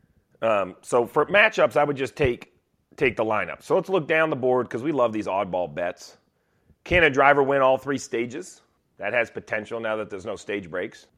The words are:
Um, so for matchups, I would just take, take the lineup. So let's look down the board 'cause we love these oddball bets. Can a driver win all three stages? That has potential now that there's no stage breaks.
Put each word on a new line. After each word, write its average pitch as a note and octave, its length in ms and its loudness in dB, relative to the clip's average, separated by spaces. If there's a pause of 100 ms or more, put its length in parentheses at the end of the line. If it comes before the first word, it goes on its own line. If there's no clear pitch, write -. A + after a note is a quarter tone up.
(400)
Um, G2+ 420 0
so A#2+ 240 0
for D3+ 200 0
matchups, F#3 500 2
I D3 80 4
would C#3+ 120 -2
just C3 200 -6
take, B2+ 360 -2 (440)
take B2 200 0
the A2+ 80 0
lineup. G2 380 -2
So C#3+ 140 -2
let's F#3+ 120 -2
look F3+ 200 -2
down D#3+ 220 2
the D3+ 60 -2
board B2+ 320 0
'cause A2+ 140 -8
we D#3+ 100 -4
love A#2+ 200 2
these G#2+ 140 -6
oddball F#2 460 -4
bets. F2 460 -8 (640)
Can F3 200 4
a D3+ 60 6
driver C#3 320 6
win C#3 200 2
all C3 160 4
three C3+ 200 -6
stages? B2 600 -8 (380)
That G2+ 160 -6
has A#2 160 0
potential A2 500 -8
now A2 160 -4
that G#2 140 -8
there's F#2+ 160 -12
no G2+ 100 -8
stage G2+ 340 -6
breaks. - 360 -8 (120)